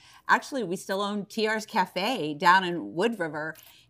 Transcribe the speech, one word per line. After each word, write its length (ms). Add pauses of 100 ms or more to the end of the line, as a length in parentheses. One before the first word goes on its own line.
(280)
Actually, 360
we 120
still 240
own 240
T 240
R's 160
Cafe 680
down 280
in 320
Wood 240
River, 360 (360)